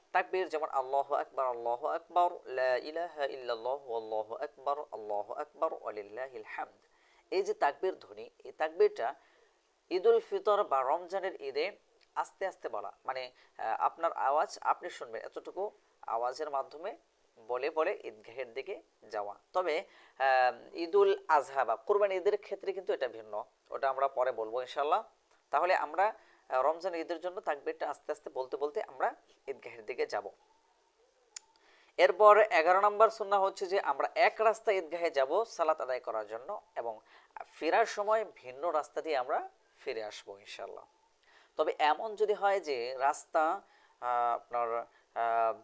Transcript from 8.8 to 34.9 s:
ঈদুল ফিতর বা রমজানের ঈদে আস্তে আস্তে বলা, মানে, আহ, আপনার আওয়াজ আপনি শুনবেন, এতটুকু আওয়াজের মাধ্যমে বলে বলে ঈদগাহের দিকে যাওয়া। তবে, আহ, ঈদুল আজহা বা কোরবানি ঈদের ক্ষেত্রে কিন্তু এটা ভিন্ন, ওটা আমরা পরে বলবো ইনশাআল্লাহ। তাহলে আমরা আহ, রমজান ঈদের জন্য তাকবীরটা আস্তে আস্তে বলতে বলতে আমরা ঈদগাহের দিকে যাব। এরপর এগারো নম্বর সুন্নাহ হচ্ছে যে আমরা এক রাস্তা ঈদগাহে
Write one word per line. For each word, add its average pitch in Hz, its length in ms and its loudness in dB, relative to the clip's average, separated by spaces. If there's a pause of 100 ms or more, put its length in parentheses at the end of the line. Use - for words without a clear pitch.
ঈদুল 220 300 4
ফিতর 202 440 2
বা 135 180 2
রমজানের 175 600 -2
ঈদে 143 300 -4 (420)
আস্তে 165 320 -6
আস্তে 175 220 -8
বলা, 101 240 -8 (120)
মানে, 127 260 -6 (280)
আহ, 110 220 -2
আপনার 165 320 0
আওয়াজ 143 480 0
আপনি 135 300 -2
শুনবেন, 113 340 -10
এতটুকু 170 460 -8 (320)
আওয়াজের 123 480 -4
মাধ্যমে 147 460 -6 (500)
বলে 123 240 -2
বলে 165 340 0
ঈদগাহের 117 500 -12
দিকে 190 280 -8 (260)
যাওয়া। 104 260 -6 (180)
তবে, 175 320 0 (340)
আহ, 127 580 4
ঈদুল 190 420 4 (100)
আজহা 135 360 4
বা 113 120 0
কোরবানি 202 400 2
ঈদের 196 200 2
ক্ষেত্রে 196 360 -6
কিন্তু 185 200 -4
এটা 135 160 -2
ভিন্ন, 110 360 -10 (260)
ওটা 135 180 -2
আমরা 135 200 2
পরে 127 240 0
বলবো 110 280 -4
ইনশাআল্লাহ। 147 420 0 (480)
তাহলে 175 240 4
আমরা 180 400 0 (360)
আহ, 131 120 4
রমজান 165 320 0
ঈদের 160 260 -4
জন্য 180 200 -8
তাকবীরটা 156 500 -4
আস্তে - 220 -6
আস্তে - 180 -14
বলতে 131 260 -6
বলতে 147 260 -4
আমরা 143 320 -4 (320)
ঈদগাহের 120 400 -14
দিকে 123 200 -4
যাব। 101 240 -6 (1700)
এরপর 202 420 10
এগারো 185 420 6
নম্বর 208 300 6
সুন্নাহ 196 340 0
হচ্ছে 190 220 -2
যে 185 140 0
আমরা 143 340 -2
এক 180 260 2
রাস্তা 214 320 2
ঈদগাহে 170 380 -2